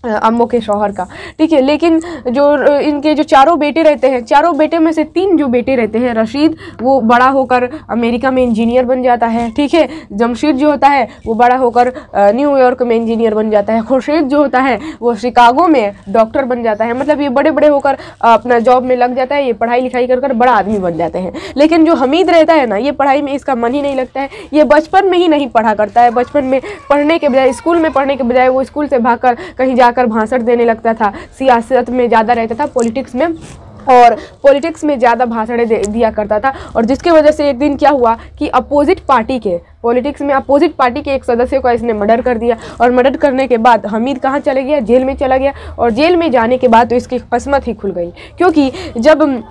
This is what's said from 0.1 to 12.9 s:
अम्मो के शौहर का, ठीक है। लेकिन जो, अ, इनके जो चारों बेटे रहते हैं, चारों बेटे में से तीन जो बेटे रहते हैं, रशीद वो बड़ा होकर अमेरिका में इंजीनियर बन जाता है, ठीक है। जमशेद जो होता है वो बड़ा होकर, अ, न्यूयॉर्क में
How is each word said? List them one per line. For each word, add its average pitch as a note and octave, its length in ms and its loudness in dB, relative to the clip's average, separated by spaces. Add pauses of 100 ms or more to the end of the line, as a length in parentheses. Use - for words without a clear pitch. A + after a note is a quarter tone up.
अम्मो A#3 220 2
के A#3 160 -2
शौहर G#3 300 -2
का, F3+ 160 -8 (320)
ठीक D#4+ 140 2
है। C#4 80 4
लेकिन D#4 400 0 (260)
जो, C4 180 0
अ, C#4+ 340 2
इनके D4 340 0
जो D4 100 0
चारों D4+ 360 4
बेटे D4 240 0
रहते D4 240 2
हैं, B3+ 160 0
चारों D4+ 340 2
बेटे D#4 220 0
में D#4+ 120 2
से D#4 120 -2
तीन F4 340 0
जो C#4+ 100 0
बेटे B3 280 0
रहते A3 240 -2
हैं, B3 140 -2
रशीद C#4 420 0 (260)
वो C4 200 2
बड़ा B3 280 4
होकर B3+ 400 0 (200)
अमेरिका A#3+ 420 -2
में B3+ 120 2
इंजीनियर A#3 420 0
बन B3+ 180 -2
जाता A#3+ 240 0
है, A3+ 240 -4
ठीक D4 220 -2
है। D4+ 160 2 (240)
जमशेद A#3+ 420 -2
जो D4 160 0
होता C#4 160 0
है C#4 200 2 (180)
वो A3+ 80 -4
बड़ा A#3+ 220 2
होकर, B3 320 2
अ, G3+ 440 0
न्यूयॉर्क C4 520 2
में A#3 120 0